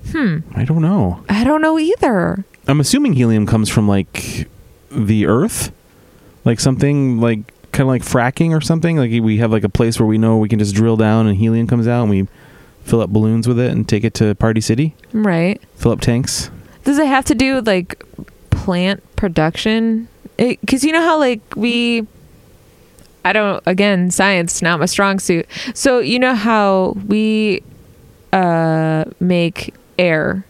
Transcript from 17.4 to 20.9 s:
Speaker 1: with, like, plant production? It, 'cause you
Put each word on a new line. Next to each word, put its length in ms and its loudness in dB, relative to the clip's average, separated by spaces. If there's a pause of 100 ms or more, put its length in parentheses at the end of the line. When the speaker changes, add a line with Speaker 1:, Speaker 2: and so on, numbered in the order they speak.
Speaker 1:
with, 120 -2
like, 360 -2 (460)
plant 540 -2 (120)
production? 920 -2 (320)
It, 260 0
'cause 180 0
you 80 2